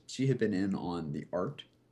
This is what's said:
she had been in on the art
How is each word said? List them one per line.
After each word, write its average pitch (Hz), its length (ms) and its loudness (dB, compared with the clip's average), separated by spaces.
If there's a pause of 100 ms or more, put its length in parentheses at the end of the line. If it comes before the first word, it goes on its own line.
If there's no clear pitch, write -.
she 131 200 0
had 127 120 4
been 104 140 2
in 95 220 2
on 82 380 -4
the 78 200 -4
art 92 300 -2 (300)